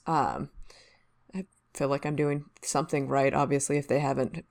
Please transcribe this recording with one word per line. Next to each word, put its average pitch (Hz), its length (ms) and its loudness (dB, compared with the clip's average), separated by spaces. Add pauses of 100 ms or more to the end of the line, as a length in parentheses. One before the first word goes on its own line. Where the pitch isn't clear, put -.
Um, 143 420 0 (840)
I 190 120 -8 (280)
feel 139 140 -2
like 143 180 -2
I'm 147 100 -2
doing 147 300 0 (160)
something 143 460 0
right, 135 260 4
obviously, 143 440 2
if 143 100 -2
they 135 120 4
haven't, 139 520 -2